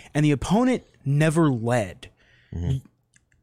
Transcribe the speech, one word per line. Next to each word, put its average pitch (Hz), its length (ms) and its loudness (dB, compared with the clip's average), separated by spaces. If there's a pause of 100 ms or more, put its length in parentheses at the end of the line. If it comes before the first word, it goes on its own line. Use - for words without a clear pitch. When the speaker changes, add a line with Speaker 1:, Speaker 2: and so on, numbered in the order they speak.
(140)
Speaker 1:
and 147 100 2
the 151 60 4
opponent 226 540 0 (200)
never 151 460 2
led. 117 600 -4 (440)
Speaker 2:
Mm-hmm. 87 320 -4 (560)